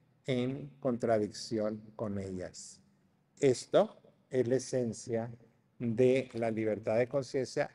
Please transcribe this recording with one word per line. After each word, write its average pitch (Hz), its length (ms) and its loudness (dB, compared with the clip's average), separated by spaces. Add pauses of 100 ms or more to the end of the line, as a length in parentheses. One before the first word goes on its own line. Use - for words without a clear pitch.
(280)
en 135 420 -2 (100)
contradicción 110 1000 0 (140)
con 101 240 -4
ellas. 95 600 -10 (600)
Esto 147 580 2 (320)
es 127 180 2
la 127 100 2
esencia 117 720 -4 (480)
de 127 540 4
la 117 180 -2
libertad 110 460 0
de 123 100 4
conciencia 139 680 -2